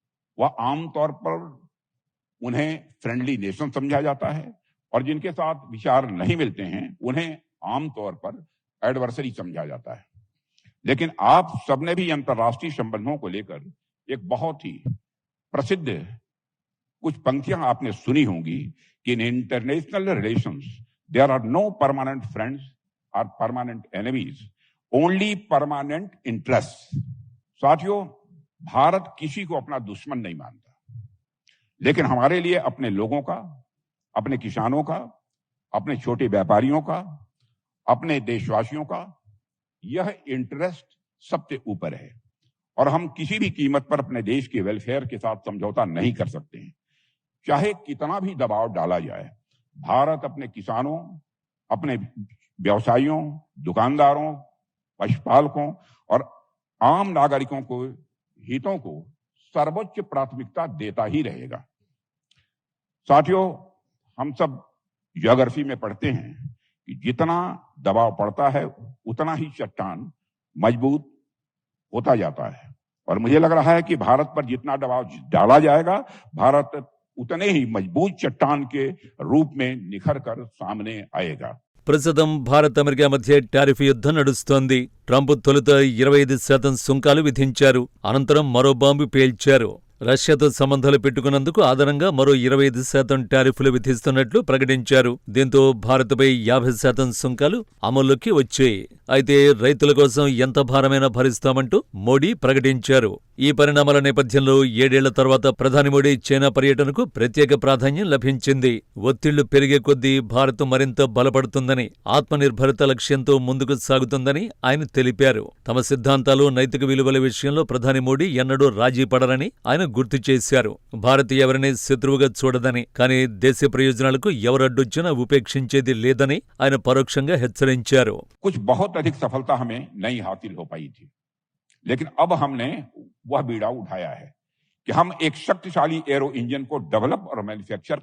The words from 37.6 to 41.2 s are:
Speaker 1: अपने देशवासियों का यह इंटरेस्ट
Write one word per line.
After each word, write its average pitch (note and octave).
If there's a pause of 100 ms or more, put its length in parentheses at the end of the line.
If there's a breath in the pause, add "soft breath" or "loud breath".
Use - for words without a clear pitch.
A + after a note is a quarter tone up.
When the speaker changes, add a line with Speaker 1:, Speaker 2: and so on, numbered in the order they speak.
Speaker 1:
अपने C3+
देशवासियों A#2
का - (840)
यह F3+ (140)
इंटरेस्ट C#3 (260)